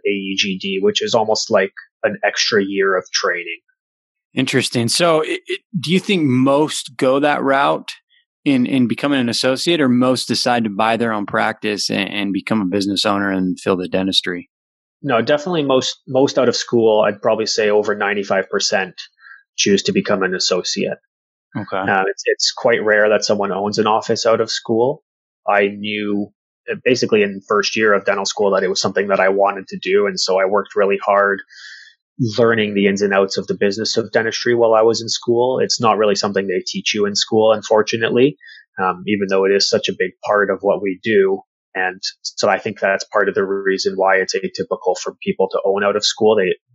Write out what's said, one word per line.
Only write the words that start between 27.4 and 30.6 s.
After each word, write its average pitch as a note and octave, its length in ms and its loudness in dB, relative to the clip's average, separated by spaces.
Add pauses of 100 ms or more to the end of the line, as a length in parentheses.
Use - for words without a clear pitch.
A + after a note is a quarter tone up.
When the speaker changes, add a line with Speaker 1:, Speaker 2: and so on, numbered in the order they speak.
Speaker 1:
first G#2 280 0
year A2 180 4
of G2 100 0
dental G2 220 -2
school G2+ 240 0
that F#2+ 140 2
it F#2 40 0
was F#2+ 140 -2
something G2+ 260 -2
that F#2+ 120 2
I F#2+ 80 4
wanted G2 400 0
to G2 120 -10
do. G2+ 260 0
And F#2 140 -4
so F#2 180 0
I F#2+ 60 2
worked G2 320 -2